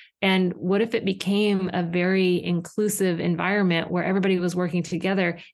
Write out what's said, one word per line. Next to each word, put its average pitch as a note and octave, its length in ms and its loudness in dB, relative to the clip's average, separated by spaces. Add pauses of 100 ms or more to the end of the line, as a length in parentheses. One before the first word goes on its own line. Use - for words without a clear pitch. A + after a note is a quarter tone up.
(220)
And F#3+ 320 2
what G3 260 0
if A3+ 140 -2
it A3 100 -2
became G3 720 0
a F3+ 80 0
very F3+ 600 2
inclusive F3+ 800 -2
environment F3 720 0
where F3 140 0
everybody F#3+ 340 2
was F3 180 -2
working F3 260 -2
together F3+ 560 -2 (160)